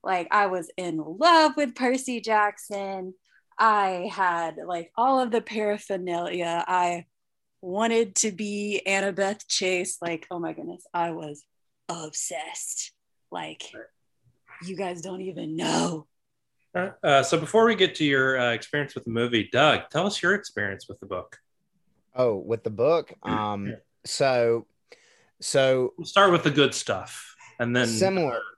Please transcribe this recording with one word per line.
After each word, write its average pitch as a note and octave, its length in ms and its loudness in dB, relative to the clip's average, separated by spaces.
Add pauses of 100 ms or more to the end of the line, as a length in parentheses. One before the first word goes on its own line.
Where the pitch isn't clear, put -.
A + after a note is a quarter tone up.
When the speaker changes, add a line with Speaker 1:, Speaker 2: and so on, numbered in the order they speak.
Speaker 1:
Like, F3+ 280 -2
I G3+ 160 4
was F#3 300 -4
in F3 260 -4
love D4+ 540 6
with C#4+ 160 0
Percy B3+ 480 -2
Jackson. G3 920 -2 (440)
I G3 560 2
had, E3+ 520 0
like, E3+ 300 -8
all C4 240 4
of A#3+ 120 0
the A#3 100 0
paraphernalia. F3+ 1300 -4
I F3 380 0 (560)
wanted A3 560 0
to A3 140 0
be G#3 540 -4
Annabeth G3 640 -2
Chase. F#3 520 -2
Like, E3 280 -6
oh F3+ 80 -8
my E3 160 -6
goodness, E3 400 -14
I E3+ 180 -2
was D#3 320 -12 (460)
obsessed. - 1000 -8 (400)
Like, D#3+ 320 -12 (1000)
you F#3 120 -10
guys F3 260 -6
don't F#3 200 -10
even D#3+ 340 -8
know. D#3+ 500 -2 (720)
Speaker 2:
Uh, F3+ 140 -2 (140)
uh, C#3 200 6
so D#3+ 160 2
before A3 260 4
we A#3 80 4
get F#3 220 2
to D#3+ 100 0
your, C3 340 2
uh, B2 120 2
experience C#3+ 420 -4
with - 120 -10
the A#2+ 40 -6
movie, A#2 420 0
Doug, B2+ 380 4
tell E3+ 160 0
us G3+ 160 -4
your F#3 140 2
experience G2+ 520 -8
with G2 120 -18
the G2 80 -16
book. F2+ 320 -10 (760)
Speaker 3:
Oh, B2 220 2
with G#2 280 -4
the A2+ 60 -4
book? C#3 500 0
Speaker 2:
<clears throat> - 40 -20
Speaker 3:
Um, G#2 460 -4
Speaker 2:
Yeah. G#2+ 60 -8 (300)
Speaker 3:
so, A#2+ 640 2 (760)
so C3 560 2
Speaker 2:
We'll E3+ 80 -10
start G3 260 6
with E3+ 120 4
the D#3 80 4
good C#3 240 4
stuff - 600 -6 (240)
and A#2+ 160 0
then B2 120 4
Speaker 3:
Similar. C#3 540 0 (160)